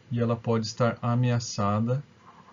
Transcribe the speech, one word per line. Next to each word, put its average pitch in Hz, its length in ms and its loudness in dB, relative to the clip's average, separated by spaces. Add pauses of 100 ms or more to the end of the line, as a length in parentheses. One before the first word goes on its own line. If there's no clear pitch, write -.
(120)
e 117 80 0
ela 117 160 2
pode 113 300 0
estar 117 380 -2
ameaçada 120 1000 0 (500)